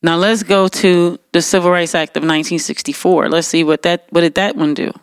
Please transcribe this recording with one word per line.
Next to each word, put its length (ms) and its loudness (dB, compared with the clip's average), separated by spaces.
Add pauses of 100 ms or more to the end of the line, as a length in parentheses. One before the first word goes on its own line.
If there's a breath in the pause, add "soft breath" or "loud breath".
Now 140 0
let's 260 0
go 240 2
to 500 2 (140)
the 100 2
Civil 300 2
Rights 240 0
Act 220 -2
of 60 -4
nineteen 360 -2
sixty-four. 720 -2
Let's 180 0
see 160 0
what 180 0
that, 300 -2
what 100 2
did 140 0
that 200 -2
one 200 -2
do? 160 -6 (120)